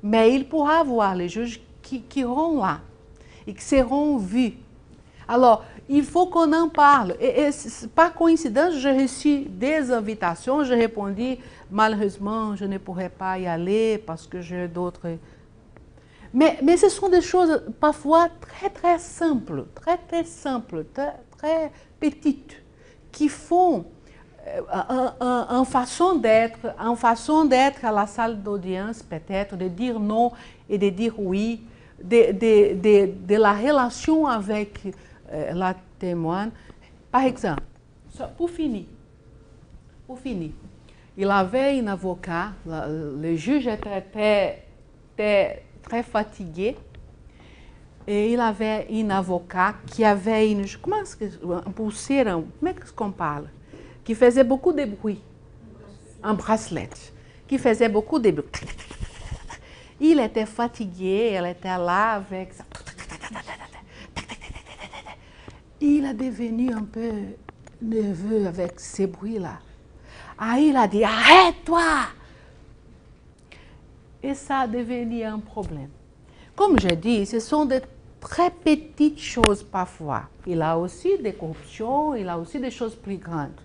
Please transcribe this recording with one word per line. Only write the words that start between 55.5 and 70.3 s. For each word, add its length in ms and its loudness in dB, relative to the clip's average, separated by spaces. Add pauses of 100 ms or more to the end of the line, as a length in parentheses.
un 140 -2
bracelet, 560 -4 (560)
qui 100 -4
faisait 320 2
beaucoup 300 0
de 140 4
bruit. 160 -6 (1500)
Il 180 6
était 280 0
fatigué, 880 -2
elle 120 -2
était 220 -8
là 460 0
avec 380 -10
ça. 120 -20 (3250)
Il 240 4
a 80 -4
devenu 600 -4
un 100 -6
peu 280 -8 (720)
nerveux 640 -2
avec 340 -6
ces 260 -4
bruits-là. 520 -8 (800)